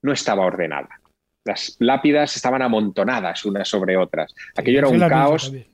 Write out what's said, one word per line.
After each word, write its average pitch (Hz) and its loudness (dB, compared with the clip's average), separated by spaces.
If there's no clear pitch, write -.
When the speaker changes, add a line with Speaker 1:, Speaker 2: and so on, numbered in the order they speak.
Speaker 1:
no 139 0
estaba 104 0
ordenada. 82 -4
Las - -8
lápidas 143 2
estaban 131 -2
amontonadas 107 -2
unas 101 -4
sobre 92 0
otras. 82 -2
Aquello 131 2
era 139 4
Speaker 2:
Sí, 127 4
Speaker 1:
un - 6
Speaker 2:
la 175 6
misma 135 4
Speaker 1:
caos. 151 2
Speaker 2:
también. 135 -12